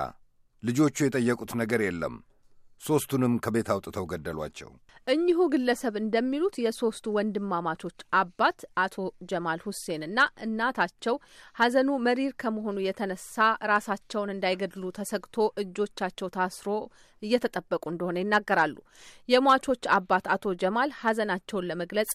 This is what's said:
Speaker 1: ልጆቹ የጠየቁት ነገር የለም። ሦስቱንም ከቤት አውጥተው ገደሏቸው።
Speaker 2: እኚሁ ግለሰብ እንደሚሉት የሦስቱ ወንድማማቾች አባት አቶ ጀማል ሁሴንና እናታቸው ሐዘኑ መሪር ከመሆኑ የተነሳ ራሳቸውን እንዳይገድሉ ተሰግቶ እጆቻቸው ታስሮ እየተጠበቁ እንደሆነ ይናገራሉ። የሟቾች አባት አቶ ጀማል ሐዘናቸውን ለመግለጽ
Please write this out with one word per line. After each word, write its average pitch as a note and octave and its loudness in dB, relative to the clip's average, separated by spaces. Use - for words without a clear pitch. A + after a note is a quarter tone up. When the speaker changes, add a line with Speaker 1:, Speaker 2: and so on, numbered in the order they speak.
Speaker 1:
ልጆቹ B2+ 2
የጠየቁት A#2+ 0
ነገር A2+ 0
የለም። E2 -2
ሦስቱንም C3 2
ከቤት A2+ 0
አውጥተው G2 -2
ገደሏቸው። D#2 -8
Speaker 2:
እኚሁ E4 2
ግለሰብ B3 0
እንደሚሉት B3+ 0
የሦስቱ A3+ -2
ወንድማማቾች F#3+ -2
አባት F#3+ 2
አቶ F#3 0
ጀማል E3+ -4
ሁሴንና F3 -8
እናታቸው A3+ -2
ሐዘኑ B3+ 4
መሪር B3 0
ከመሆኑ G#3+ -4
የተነሳ F#3+ -4
ራሳቸውን G#3 0
እንዳይገድሉ F#3+ -2
ተሰግቶ G3+ -6
እጆቻቸው F#3+ -4
ታስሮ F#3 -2
እየተጠበቁ G#3 0
እንደሆነ F3 -4
ይናገራሉ። G3 2
የሟቾች C4 4
አባት G3 2
አቶ G3 0
ጀማል A3 0
ሐዘናቸውን G#3 0
ለመግለጽ F3+ -2